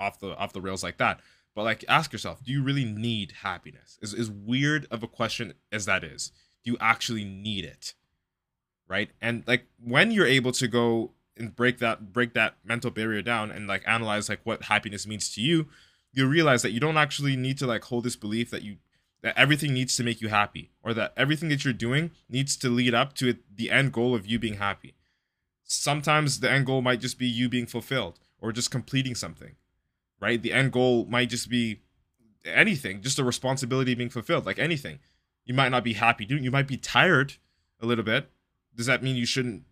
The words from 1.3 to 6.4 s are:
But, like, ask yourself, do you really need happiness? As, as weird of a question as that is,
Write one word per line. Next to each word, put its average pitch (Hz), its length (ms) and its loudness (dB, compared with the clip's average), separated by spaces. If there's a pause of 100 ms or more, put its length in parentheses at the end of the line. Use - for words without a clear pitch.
But, 104 80 -6
like, 110 260 -2
ask 151 240 2
yourself, 101 320 -10
do 123 80 -6
you 143 100 0
really 139 220 0
need 107 560 -4
happiness? - 600 -12
As, 104 100 -8
as 113 180 -4
weird 131 600 0
of 113 120 -8
a 113 60 -6
question 113 460 -6 (180)
as 107 140 -4
that 95 180 0
is, - 260 -10 (320)